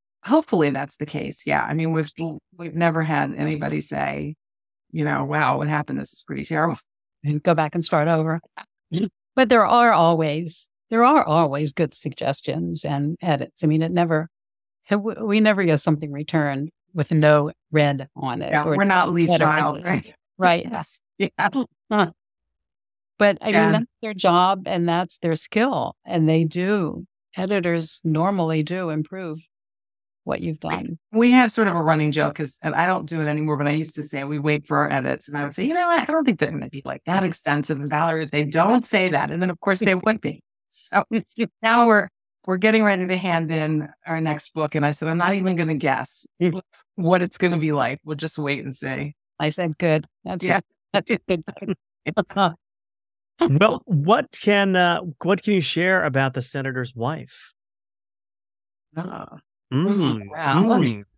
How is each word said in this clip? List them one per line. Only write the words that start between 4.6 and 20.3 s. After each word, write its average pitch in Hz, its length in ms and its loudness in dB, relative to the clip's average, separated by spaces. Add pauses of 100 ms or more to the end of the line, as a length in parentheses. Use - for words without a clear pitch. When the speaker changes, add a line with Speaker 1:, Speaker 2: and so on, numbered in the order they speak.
Speaker 1:
you 156 140 -4
know, 139 180 -2
"Wow, 139 340 0
what 147 100 -4
happened? 147 320 -4
This 135 140 -12
is - 100 -14
pretty 143 200 -8
terrible." 156 340 -2 (460)
Speaker 2:
And 147 180 -4
go 170 120 2
back 156 220 -2
and 170 100 -2
start 151 220 2
over. 160 340 0 (920)
But 262 140 4
there 226 160 6
are 233 280 6
always, 165 760 2 (220)
there 233 160 4
are 285 180 6
always 151 480 2
good 160 220 -2
suggestions 151 880 -6
and 147 380 -2
edits. 147 420 -2
I 160 40 4
mean, 156 140 4
it 165 100 -2
never, 165 360 0 (600)
it 202 60 2
w-, 208 300 -4
we 208 140 2
never 214 240 4
get 156 160 4
something 151 320 -2
returned 147 580 -2 (240)
with 160 200 -2
no 151 380 6 (200)
red 143 460 2
on 123 240 -6
it - 100 -6
Speaker 1:
Yeah, 147 140 2
Speaker 2:
or 160 100 0
Speaker 1:
we're 196 80 4
not 180 280 4
Lee 170 160 2
Speaker 2:
better 160 180 4
Speaker 1:
Child, 151 320 0
Speaker 2:
English. 175 120 -8
Speaker 1:
right? - 260 -4 (220)